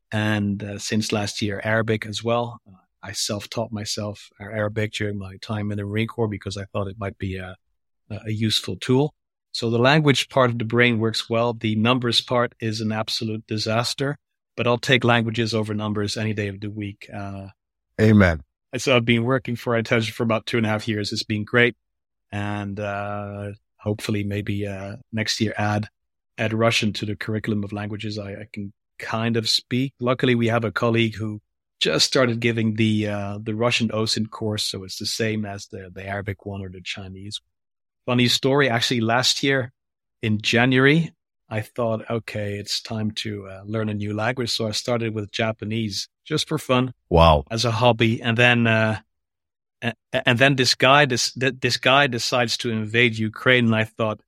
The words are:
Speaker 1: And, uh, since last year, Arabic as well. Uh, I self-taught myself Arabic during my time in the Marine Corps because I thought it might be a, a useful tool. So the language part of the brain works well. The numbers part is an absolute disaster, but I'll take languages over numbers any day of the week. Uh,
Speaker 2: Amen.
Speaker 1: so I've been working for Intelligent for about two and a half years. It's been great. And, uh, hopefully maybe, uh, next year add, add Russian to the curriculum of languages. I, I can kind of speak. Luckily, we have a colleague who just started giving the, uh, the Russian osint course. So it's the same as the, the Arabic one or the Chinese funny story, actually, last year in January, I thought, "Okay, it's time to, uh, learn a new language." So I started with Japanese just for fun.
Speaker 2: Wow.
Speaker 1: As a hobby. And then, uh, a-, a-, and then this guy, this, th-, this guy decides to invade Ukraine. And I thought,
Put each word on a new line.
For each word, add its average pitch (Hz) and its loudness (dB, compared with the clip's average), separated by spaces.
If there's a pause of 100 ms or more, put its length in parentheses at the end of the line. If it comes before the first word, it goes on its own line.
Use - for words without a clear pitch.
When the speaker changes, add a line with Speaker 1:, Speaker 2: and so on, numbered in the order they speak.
(120)
Speaker 1:
And, 104 0
uh, 101 -10
since 107 -2
last 104 -4
year, 101 -4
Arabic 110 0
as 107 -10
well. 117 -2
Uh, 95 -20 (240)
I 101 -12
self-taught 110 -6
myself 104 -8 (100)
Arabic 107 -4
during 104 -4
my 95 -12
time 104 -6
in 104 -6
the 104 -6
Marine 107 -2
Corps 113 -2
because 101 -8
I 98 -8
thought 101 -6
it 104 -12
might 101 -8
be 95 -6
a, 92 -14 (560)
a 110 -8
useful 107 0
tool. 127 0 (360)
So - -4
the 113 2
language 139 4
part 127 4
of 117 -4
the 117 -4
brain 117 4
works 110 -2
well. 117 0
The 113 -2
numbers 120 2
part 120 -2
is 110 -4
an 107 -2
absolute 110 -4
disaster, 117 -2 (380)
but 113 -2
I'll 120 4
take 123 4
languages 113 2
over 107 -2
numbers 104 -2
any 110 -2
day 104 -4
of 98 -10
the 104 -8
week. 104 -10
Uh, 98 -10 (520)
Speaker 2:
Amen. 101 6 (340)
Speaker 1:
so 127 2
I've 117 2
been 117 2
working 123 -2
for 117 -2
Intelligent 113 0
for 127 -2
about 110 0
two - -2
and 113 2
a 107 0
half 107 -2
years. 104 -4
It's 107 -6
been 104 -4
great. 120 4 (560)
And, 101 -6
uh, 101 -6 (260)
hopefully 107 -2
maybe, 101 -4
uh, 98 -10 (140)
next 110 -2
year 107 0
add, 107 0 (480)
add 110 -2
Russian 113 2
to - -8
the 104 -6
curriculum 107 -4
of 101 -10
languages. 104 -8
I, 98 -10
I 107 -14
can 101 -10 (280)
kind 113 -2
of 113 -2
speak. 131 -2
Luckily, 127 2
we 117 2
have 113 0
a 107 -2
colleague 113 2
who 107 -8 (400)
just 156 2
started 120 2
giving 113 0
the, 107 2
uh, 101 -6
the 110 -6
Russian 120 0
osint 107 -2
course. 107 -4
So 95 -8
it's - -12
the 104 -8
same 107 -2
as 101 -10
the, 95 -14
the 95 -14
Arabic 101 -6
one 98 -8
or 95 -10
the 90 -16
Chinese 98 -12 (640)
funny 123 4
story, 135 2
actually, 117 0
last 117 0
year 135 0 (500)
in 107 0
January, 131 4 (360)
I 107 -4
thought, 113 -4
"Okay, 107 -6
it's - -6
time 107 -4
to, 104 -8
uh, 95 -16
learn 107 -4
a 104 -4
new 104 -4
language." 120 -2
So 113 -2
I 107 -4
started 117 -2
with 104 -6
Japanese 110 -4 (180)
just 151 -2
for 156 -2
fun. 127 2 (160)
Speaker 2:
Wow. 80 8
Speaker 1:
As 113 0
a 117 2
hobby. 113 4
And 117 0
then, 120 6
uh, 110 2 (800)
a-, 117 -4 (200)
a-, 131 2
and 120 6
then 135 6
this 131 2
guy, 143 6
this, 123 -2
th-, 131 -2
this 120 0
guy 139 4
decides 120 0
to 120 -4
invade 110 2
Ukraine. 117 2
And 113 4
I 110 2
thought, 107 -4